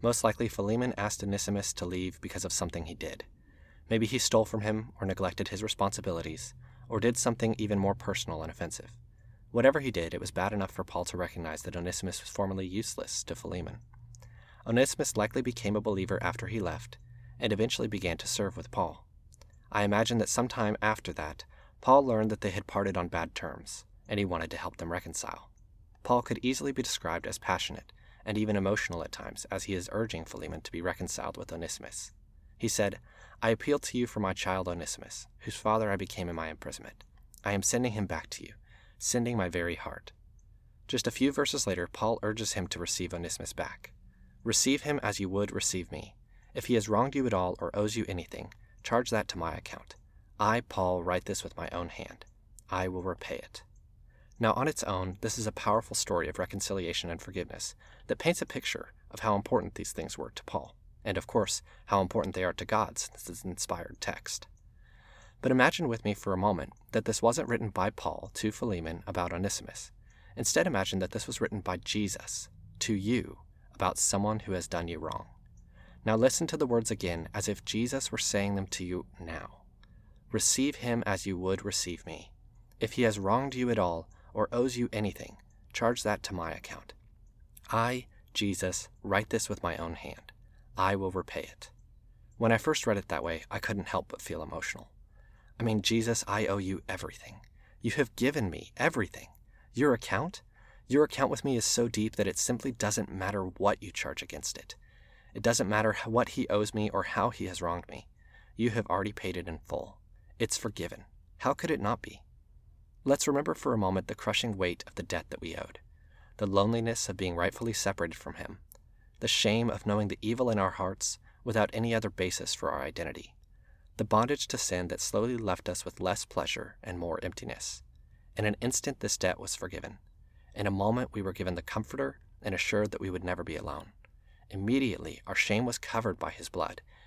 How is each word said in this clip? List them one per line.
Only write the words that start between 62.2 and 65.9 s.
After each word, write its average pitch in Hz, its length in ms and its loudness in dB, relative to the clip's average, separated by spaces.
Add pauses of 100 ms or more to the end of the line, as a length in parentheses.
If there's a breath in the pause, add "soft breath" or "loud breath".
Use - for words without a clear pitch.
they 92 80 0
are 87 100 2
to - 120 -8
God 110 340 0
since - 320 -10
it's - 140 -10
an 95 80 -4
inspired - 480 -6
text. - 480 -6 (920 soft breath)
But 131 120 4
imagine 131 340 6
with 117 180 -2